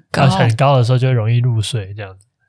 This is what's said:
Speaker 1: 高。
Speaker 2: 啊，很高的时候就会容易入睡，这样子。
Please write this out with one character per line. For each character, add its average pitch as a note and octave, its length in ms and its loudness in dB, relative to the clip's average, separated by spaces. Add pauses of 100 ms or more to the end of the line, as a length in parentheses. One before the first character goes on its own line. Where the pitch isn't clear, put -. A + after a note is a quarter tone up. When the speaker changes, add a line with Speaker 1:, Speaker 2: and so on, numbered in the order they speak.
(100)
Speaker 1:
高。 - 140 0
Speaker 2:
啊， C3+ 40 6
很 B2 260 2
高 C3+ 220 2
的 B2 80 2
时 A#2+ 80 0
候 B2+ 60 2
就 B2 80 0
会 C3 80 0
容 A2+ 180 0
易 A#2+ 60 2
入 A#2+ 240 0
睡， G2+ 320 -8
这 G#2+ 80 -12
样 F#2+ 160 -14
子。 - 80 -20 (220)